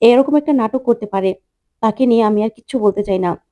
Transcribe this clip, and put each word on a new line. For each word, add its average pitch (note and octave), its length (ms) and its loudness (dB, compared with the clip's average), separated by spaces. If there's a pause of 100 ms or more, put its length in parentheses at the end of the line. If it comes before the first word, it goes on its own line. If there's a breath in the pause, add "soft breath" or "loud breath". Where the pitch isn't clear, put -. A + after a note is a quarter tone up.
এরকম C4 340 4
একটা D4 180 0
নাটক B3+ 300 -2
করতে A#3 220 -2
পারে, F#3+ 260 -4 (520)
তাকে A3 220 -2
নিয়ে A3+ 180 2
আমি G#3+ 200 0
আর A3 60 -4
কিচ্ছু - 300 -10
বলতে G#3 240 0
চাই G3 160 -2
না, F3+ 120 -2 (200)